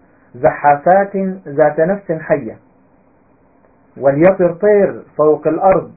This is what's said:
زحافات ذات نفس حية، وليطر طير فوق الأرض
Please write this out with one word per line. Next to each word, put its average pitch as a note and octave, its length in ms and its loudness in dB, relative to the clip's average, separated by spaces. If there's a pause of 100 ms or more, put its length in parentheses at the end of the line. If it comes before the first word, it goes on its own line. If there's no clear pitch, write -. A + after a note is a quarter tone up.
(360)
زحافات F3 800 0 (320)
ذات D3+ 320 0
نفس F#3 320 -2
حية، D3 460 -6 (1400)
وليطر D#3 560 2
طير F#3 500 0 (140)
فوق D3+ 300 0
الأرض E3 500 0